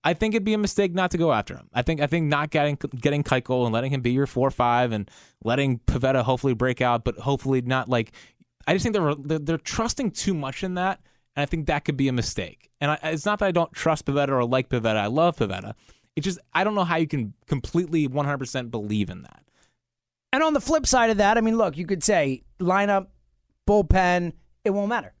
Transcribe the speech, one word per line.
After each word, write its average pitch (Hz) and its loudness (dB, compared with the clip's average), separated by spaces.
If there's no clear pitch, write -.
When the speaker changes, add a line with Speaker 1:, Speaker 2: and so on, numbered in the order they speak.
Speaker 1:
I 165 2
think 214 0
it'd 220 0
be 214 0
a 214 2
mistake 202 0
not 185 0
to 180 -4
go 165 2
after 107 -2
him. 64 -20
I 120 0
think, 156 0
I 147 2
think 160 0
not 147 0
getting, 147 2
getting 143 2
Keuchel 127 0
and 110 0
letting 127 -2
him 135 -2
be 120 0
your 135 2
four 131 0
five 120 2
and 104 -4
letting 127 0
Pivetta 131 0
hopefully 131 2
break 123 0
out, 120 2
but 120 -2
hopefully 135 0
not, 123 -2
like, 117 0
I 156 2
just 185 0
think 214 -2
they're, 156 2
they're, 147 -4
they're 156 -2
trusting 226 -4
too - -2
much 139 -4
in 180 -4
that, 185 -2
and 143 -2
I - 2
think 160 -4
that 147 0
could 143 0
be 139 2
a 127 0
mistake. - -6
And 147 0
I, 151 -2
it's 156 -4
not 208 -2
that 208 0
I 190 0
don't 170 0
trust - 0
Pivetta 139 0
or 127 2
like 127 0
Pivetta. 110 0
I 101 0
love 156 2
Pivetta. 98 -4
It's 147 -4
just, 185 -4
I 170 2
don't 214 0
know 190 2
how 165 0
you 165 0
can 117 -4
completely 156 0
one 139 -2
hundred 143 -2
percent 123 -8
believe 107 -2
in 90 -12
that. - -20
Speaker 2:
And 285 2
on 311 2
the 285 2
flip 311 0
side 240 4
of 202 0
that, 208 4
I 226 4
mean, 226 0
look, 175 0
you 175 -6
could 175 -4
say 147 2
lineup, 196 2
bullpen, 180 2
it 208 0
won't 202 -2
matter. 226 -6